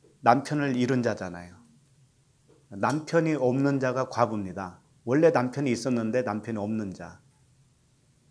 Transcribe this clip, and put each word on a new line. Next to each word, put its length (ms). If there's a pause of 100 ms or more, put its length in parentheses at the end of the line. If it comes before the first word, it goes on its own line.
(200)
남편을 560
잃은 260
자잖아요. 540 (1120)
남편이 680
없는 460
자가 300
과부입니다. 720 (240)
원래 260
남편이 400
있었는데 520
남편이 360
없는 340
자. 280 (1080)